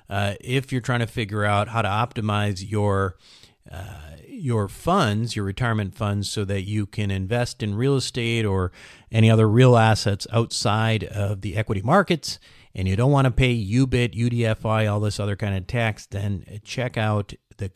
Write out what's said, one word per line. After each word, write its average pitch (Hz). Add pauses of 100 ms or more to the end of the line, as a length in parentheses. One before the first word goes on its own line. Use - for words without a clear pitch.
(100)
uh, 101
if 131
you're 123
trying 120
to 113
figure 107
out 104
how 113
to 104
optimize 104
your, 98 (540)
uh, 76 (120)
your 117
funds, 117
your 104
retirement 107
funds, 101
so 107
that 98
you 104
can 101
invest 101
in 101
real 135
estate 117
or 95 (380)
any 110
other 110
real 123
assets 110
outside 110
of 101
the 95
equity 107
markets, 165 (360)
and 95
you 92
don't 123
wanna 135
pay 123
U 117
bit, 123
U 117
D 120
F 110
I, 110
all 104
this 104
other 101
kind 101
of 92
tax, 113
then 101
check -
out 107 (240)
the 98